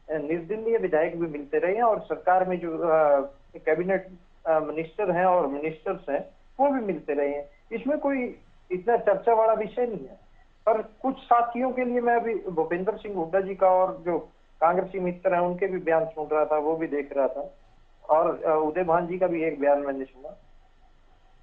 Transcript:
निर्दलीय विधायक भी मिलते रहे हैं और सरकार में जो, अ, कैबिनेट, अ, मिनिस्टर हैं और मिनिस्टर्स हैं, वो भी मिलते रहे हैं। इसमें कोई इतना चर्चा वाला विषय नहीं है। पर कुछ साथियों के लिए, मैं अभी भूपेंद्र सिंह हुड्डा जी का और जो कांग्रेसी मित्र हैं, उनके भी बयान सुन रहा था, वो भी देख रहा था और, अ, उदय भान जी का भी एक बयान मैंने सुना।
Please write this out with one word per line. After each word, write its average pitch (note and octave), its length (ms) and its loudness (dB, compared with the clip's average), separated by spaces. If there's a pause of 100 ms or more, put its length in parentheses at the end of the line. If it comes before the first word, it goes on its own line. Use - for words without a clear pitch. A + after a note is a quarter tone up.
(200)
निर्दलीय F3 580 -2
विधायक E3+ 420 0
भी E3+ 80 -2
मिलते D3 300 -6
रहे F3 180 0
हैं A#3 80 0
और E3+ 160 2
सरकार F3+ 460 0
में F3+ 140 -2
जो, E3+ 180 -6
अ, D#3 440 4 (360)
कैबिनेट, F3 500 0 (400)
अ, D#3+ 120 4
मिनिस्टर D#3 520 -4
हैं F3 140 2
और F3+ 220 4
मिनिस्टर्स D#3 600 -6
हैं, C#3+ 200 -4 (300)
वो C#4 100 4
भी C4+ 120 0
मिलते E3 320 -4
रहे C#3+ 220 0
हैं। C#3+ 140 -10 (220)
इसमें C4 280 -2
कोई C4 400 -4 (320)
इतना A3 260 0
चर्चा G3+ 360 2
वाला A3 200 6
विषय A3 340 -2
नहीं F3 200 -8
है। - 220 -20 (360)
पर A3 160 2
कुछ - 360 -6
साथियों A#3+ 540 0
के B3+ 140 -4
लिए, B3 160 0
मैं A#3+ 140 2
अभी A3+ 200 0
भूपेंद्र F3+ 640 -2
सिंह G#3 180 -10
हुड्डा F3 260 -2
जी F#3+ 140 -6
का F#3 140 4
और F#3 360 2
जो E3+ 140 -2 (420)
कांग्रेसी F3+ 380 2
मित्र F3+ 340 -2
हैं, F3 80 2
उनके F3+ 260 -2
भी F3+ 120 -4
बयान D#3+ 260 2
सुन D#3 220 -8
रहा D3+ 180 2
था, D3+ 120 0
वो D3+ 180 0
भी D#3+ 120 -4
देख C#3+ 260 -6
रहा C#3 140 2
था - 260 -8 (560)
और, D#3 340 2
अ, D#3 220 2
उदय D#3 180 -2
भान E3+ 240 2
जी F3+ 120 -6
का F3+ 80 2
भी E3+ 160 -2
एक D3+ 160 -2
बयान C#3+ 200 4
मैंने C3+ 260 -6
सुना। C3 320 -18 (1040)